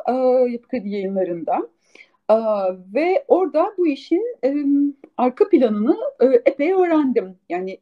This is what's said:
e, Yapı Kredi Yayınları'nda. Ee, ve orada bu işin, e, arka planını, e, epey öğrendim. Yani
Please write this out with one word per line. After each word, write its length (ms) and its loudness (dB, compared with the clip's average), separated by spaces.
e, 40 0
Yapı 160 -12
Kredi 200 -6
Yayınları'nda. 800 -4
Ee, 40 4
ve 340 0
orada 500 2
bu 80 0
işin, 580 -4
e, 100 0
arka 320 0
planını, 480 2
e, 60 6
epey 460 2
öğrendim. 640 0
Yani 340 -8